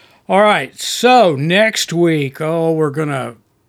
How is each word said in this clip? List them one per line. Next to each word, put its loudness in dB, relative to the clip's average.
All 2
right, 0
so 2
next -2
week, 0
oh, -2
we're 0
gonna -6